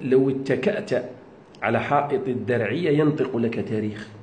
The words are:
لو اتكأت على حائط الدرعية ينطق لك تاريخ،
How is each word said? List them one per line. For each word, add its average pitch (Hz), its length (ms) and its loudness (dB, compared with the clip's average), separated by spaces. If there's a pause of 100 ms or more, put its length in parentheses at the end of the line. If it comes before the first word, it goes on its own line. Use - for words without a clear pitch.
لو 131 260 4
اتكأت - 760 0 (560)
على 113 180 2
حائط 135 480 0
الدرعية 120 720 0
ينطق 147 380 2
لك 117 180 0
تاريخ، 107 520 -4 (160)